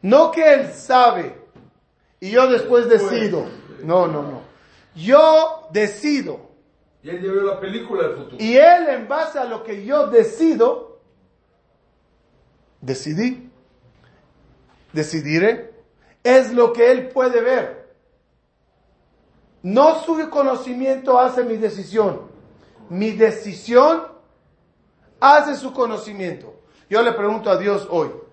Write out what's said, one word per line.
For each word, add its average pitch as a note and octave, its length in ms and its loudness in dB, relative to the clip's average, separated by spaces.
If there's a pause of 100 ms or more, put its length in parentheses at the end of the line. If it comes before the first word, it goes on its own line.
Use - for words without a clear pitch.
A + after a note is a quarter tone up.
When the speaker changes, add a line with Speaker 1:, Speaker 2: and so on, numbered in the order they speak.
Speaker 1:
No C#4+ 300 4
que D#4 240 4
él A#3+ 180 -2
sabe A#3 640 0 (800)
y F#3+ 120 -10
yo B3+ 160 4
después A#3+ 420 2
Speaker 2:
Después. G#3+ 220 2
Speaker 1:
decido. G3 340 -4 (380)
No, E3+ 240 0
no, D3+ 160 -6
no. C3+ 180 -14 (540)
Yo D#4 760 2
decido. G3+ 760 -4 (540)
Speaker 2:
Y D3 80 -18
él F3+ 120 -12
ya F#3+ 80 -6
vio G3 120 -2
la G3 160 -4
película G3 480 -6
del - 100 -8
futuro. - 220 -18
Speaker 1:
Y A3+ 180 0
él, E4 320 6
en A#3 180 -6
base D#4 320 -6
a B3+ 60 -4
lo A3 180 -12
que G3+ 220 -14
yo C#4 220 -2
decido, A#3 920 0 (1800)
decidí. D#3 680 -8 (1400)
Decidiré. D#3 800 -4 (520)
Es B3+ 300 4
lo A#3 200 2
que A#3+ 180 4
él B3+ 180 0
puede B3 320 0
ver. A#3+ 400 -4 (1800)
No C#4+ 400 4
su D#4 260 -4
conocimiento C4 920 -2
hace B3+ 240 0
mi A3+ 140 -4
decisión. G3 640 -4 (680)
Mi G3+ 220 -6
decisión A3+ 920 0 (1160)
hace D4 360 4
su C4 180 -12
conocimiento. G#3 840 -8 (300)
Yo G#3+ 140 0
le A#3+ 100 0
pregunto G3+ 360 -4
a - 80 2
Dios G3+ 320 -4
hoy D#3+ 200 -4 (240)